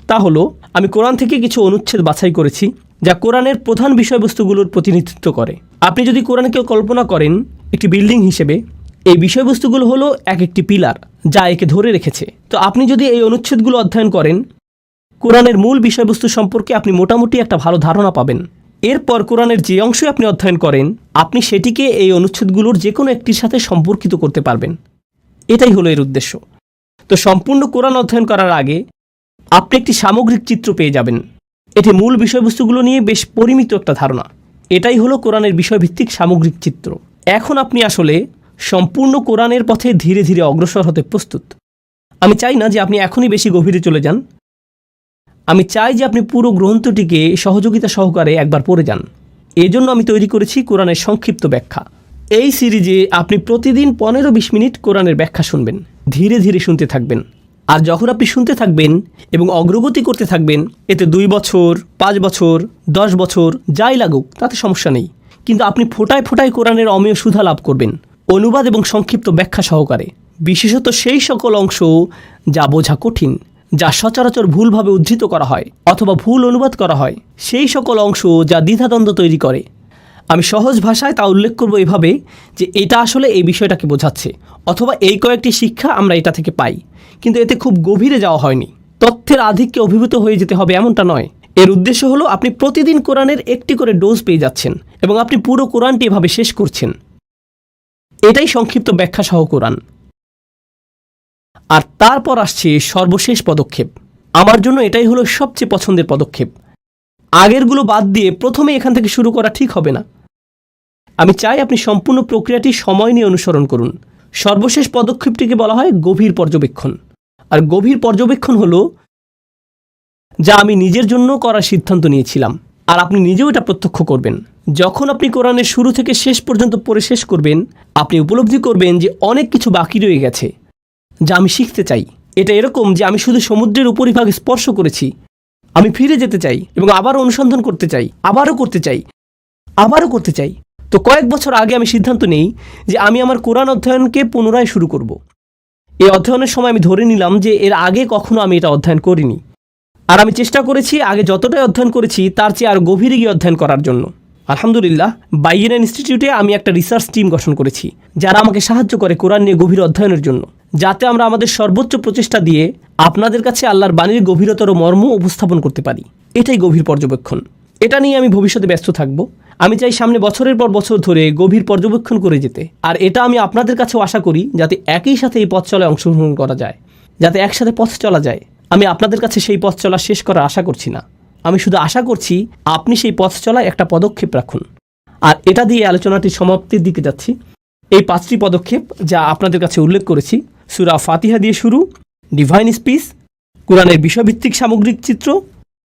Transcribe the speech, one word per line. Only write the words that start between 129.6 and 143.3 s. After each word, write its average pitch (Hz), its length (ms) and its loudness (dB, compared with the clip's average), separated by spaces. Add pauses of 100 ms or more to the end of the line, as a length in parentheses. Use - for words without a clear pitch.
বাকি 180 300 0
রয়ে 190 200 2
গেছে, 123 360 -4 (680)
যা 160 120 0
আমি 185 140 2
শিখতে 226 340 -4
চাই। 120 220 -2 (300)
এটা 190 180 2
এরকম 220 400 0
যে 185 120 0
আমি 196 120 0
শুধু 233 220 0
সমুদ্রের 220 480 0
উপরিভাগ 240 420 0
স্পর্শ 247 400 -4
করেছি, 165 420 -4 (640)
আমি 214 180 4
ফিরে 285 260 0
যেতে 202 220 -2
চাই 147 260 -2 (100)
এবং 196 140 2
আবার 208 280 2
অনুসন্ধান 254 440 0
করতে 185 260 -4
চাই, 135 220 -2 (140)
আবারও 262 320 2
করতে 214 240 -4
চাই, 139 220 -4 (760)
আবারও 285 340 2
করতে 226 220 -2
চাই। 151 240 -6 (360)
তো 202 80 4
কয়েক 254 300 2
বছর 277 240 -2
আগে 226 220 2
আমি 233 100 0
সিদ্ধান্ত 233 380 0
নেই 170 300 0 (340)
যে 190 100 -2
আমি 214 240 2
আমার 254 180 0